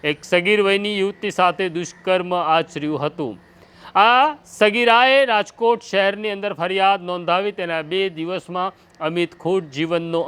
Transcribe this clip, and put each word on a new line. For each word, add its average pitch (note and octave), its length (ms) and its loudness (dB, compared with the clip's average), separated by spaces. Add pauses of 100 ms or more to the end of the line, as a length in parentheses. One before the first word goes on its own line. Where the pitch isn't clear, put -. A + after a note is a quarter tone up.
એક D3+ 200 -4
સગીર F#3 400 2
વયની G3+ 360 0
યુવતી G3 320 -4
સાથે F3+ 380 0
દુષ્કર્મ F3+ 640 -4
આચર્યું D#3 720 -2
હતું. D3 300 -6 (640)
આ B3+ 400 4 (140)
સગીરાએ A#3 760 4
રાજકોટ A3+ 640 -2
શહેરની G3+ 440 -2
અંદર G3+ 220 -6
ફરિયાદ F#3+ 500 0
નોંધાવી F3+ 540 -2
તેના E3+ 260 -4
બે E3+ 160 -4 (120)
દિવસમાં F3+ 680 -6 (300)
અમિત E3+ 300 -4
ખૂટ F3 340 -2
જીવનનો E3 560 -2